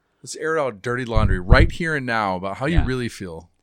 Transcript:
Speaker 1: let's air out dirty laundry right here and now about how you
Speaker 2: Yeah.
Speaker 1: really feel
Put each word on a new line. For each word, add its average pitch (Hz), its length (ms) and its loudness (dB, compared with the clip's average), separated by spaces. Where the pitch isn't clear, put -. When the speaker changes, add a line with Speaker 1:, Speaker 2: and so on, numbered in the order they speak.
Speaker 1:
let's - 140 -14
air 160 220 -4
out 123 240 -4
dirty 123 220 -4
laundry 107 360 2
right 113 300 6
here 165 240 -4
and 131 120 -4
now 107 300 0
about 95 220 -8
how 131 80 -4
you 170 120 2
Speaker 2:
Yeah. - 80 2
Speaker 1:
really 127 220 -4
feel 85 420 -14